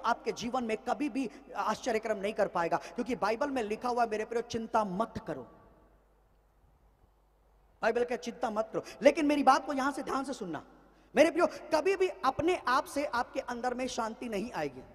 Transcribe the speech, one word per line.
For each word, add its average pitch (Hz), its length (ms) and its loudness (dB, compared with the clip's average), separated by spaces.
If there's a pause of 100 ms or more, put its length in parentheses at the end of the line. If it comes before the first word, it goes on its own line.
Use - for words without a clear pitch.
आपके 226 280 0
जीवन 247 320 -4
में 220 120 -2
कभी 247 320 -2
भी 254 220 -4 (260)
आश्चर्यक्रम 214 600 0
नहीं 202 160 -2
कर 202 160 2
पाएगा, 170 280 0
क्योंकि 240 400 -4
बाइबल 226 340 0
में 262 120 -2
लिखा 220 260 -4
हुआ 240 160 2
है, 220 60 -2
मेरे 214 140 -2
प्रियो, 233 180 -4
"चिंता 226 420 0
मत 202 300 -2 (120)
करो।" 135 160 -6 (2500)
बाइबल 226 220 4
का 240 120 -4
चिंता 233 340 -4
मत 220 220 -2
करो। 165 100 -2 (200)
लेकिन 294 240 8
मेरी 294 160 2
बात 277 240 6
को 302 60 -4
यहां 269 200 0
से 285 100 -6
ध्यान 262 220 -2
से 277 80 -6
सुनना, 170 300 -8 (540)
मेरे 311 140 10
प्रियो, 320 160 2
कभी 339 500 0
भी 370 120 2
अपने 302 600 0
आप 277 160 2
से 285 200 -2
आपके 254 360 -4
अंदर 247 340 -2
में 254 120 -4
शांति 233 420 -4
नहीं 214 240 -4
आएगी, 139 300 -6 (120)